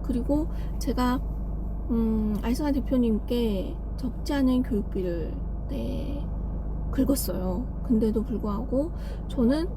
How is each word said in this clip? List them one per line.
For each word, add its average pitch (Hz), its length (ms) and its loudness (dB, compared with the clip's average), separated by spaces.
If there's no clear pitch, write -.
그리고 277 440 2
제가, 247 400 2
음, 220 520 2
알선아 285 300 0
대표님께 233 1040 2
적지 - 360 -4
않은 254 300 4
교육비를, 180 720 -2
네, 240 560 -4
긁었어요. 190 760 0
근데도 220 400 2
불구하고 220 680 -2
저는 277 500 2